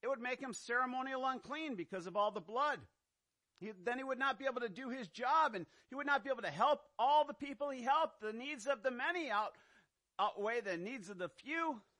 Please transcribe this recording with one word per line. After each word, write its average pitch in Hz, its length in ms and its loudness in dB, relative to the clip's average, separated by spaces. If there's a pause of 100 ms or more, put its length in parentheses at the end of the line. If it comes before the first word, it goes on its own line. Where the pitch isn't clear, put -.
it 214 40 -2
would 262 140 -2
make 254 180 -4
him 262 140 -6
ceremonial 254 720 0
unclean 269 500 -4
because 175 300 -6
of 180 100 -6
all 208 160 4
the 208 80 -4
blood. 233 400 0 (800)
He, 214 120 -8 (120)
then 240 140 -2
he 262 80 -6
would 262 140 -4
not 269 200 0
be 269 60 -6
able 254 160 -2
to 233 80 -4
do 247 200 -8
his 240 200 -6
job, 277 440 4
and 180 120 -4 (240)
he 247 60 -12
would 277 120 -4
not 277 160 2
be 262 60 -6
able 240 140 0
to 175 60 0
help 254 320 4 (160)
all 294 280 6
the 285 80 -8
people 285 360 -4
he 262 140 -6
helped. 294 380 4
The 214 100 -4
needs 247 360 -6
of 262 160 0
the 262 80 2
many 302 380 -2
out-, 208 240 0 (640)
outweigh 214 440 0
the 190 160 -2
needs 196 320 -6
of 202 80 -10
the 175 100 -4
few. 302 540 -4 (180)